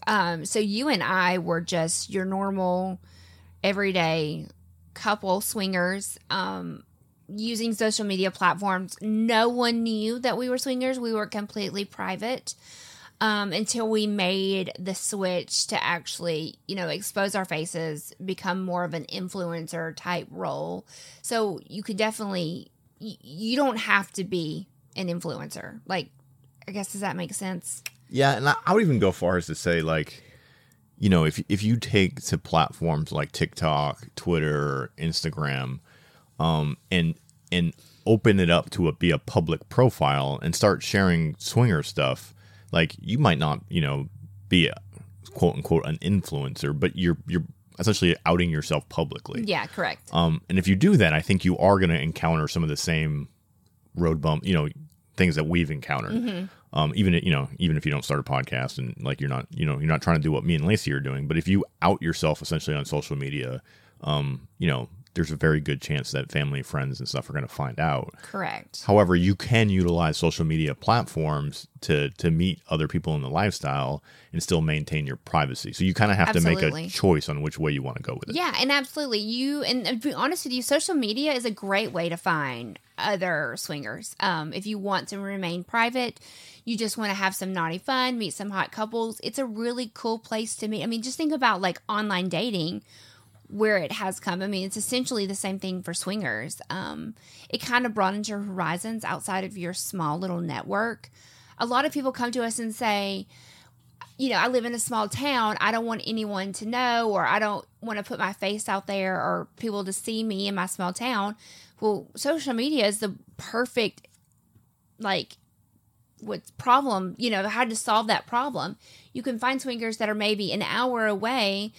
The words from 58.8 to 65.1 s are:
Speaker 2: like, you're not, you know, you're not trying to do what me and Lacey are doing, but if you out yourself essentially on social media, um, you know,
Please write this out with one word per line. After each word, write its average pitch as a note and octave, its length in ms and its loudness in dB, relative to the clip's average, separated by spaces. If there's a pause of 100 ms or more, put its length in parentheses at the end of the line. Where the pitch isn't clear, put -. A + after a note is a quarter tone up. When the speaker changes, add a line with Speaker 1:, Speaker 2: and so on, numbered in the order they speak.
Speaker 2:
like, C#2 200 -4
you're C#2 100 -2
not, B1+ 220 -4
you - 120 -2
know, C#2+ 140 0
you're D2+ 80 0
not D#2+ 160 2
trying E2+ 140 4
to D#2 60 2
do D#2 100 2
what C#2 100 0
me E2+ 140 2
and D2+ 100 0
Lacey G2+ 240 2
are C#2 80 0
doing, C#2 300 -4
but D#2 80 0
if E2 100 2
you G2 180 4 (160)
out F2+ 220 2
yourself D#2+ 400 0
essentially D#2 320 -2
on C#2+ 120 -2
social D2 280 -4
media, C#2 480 -6 (380)
um, C#2+ 480 -2 (100)
you F2+ 80 0
know, B1+ 220 -2 (260)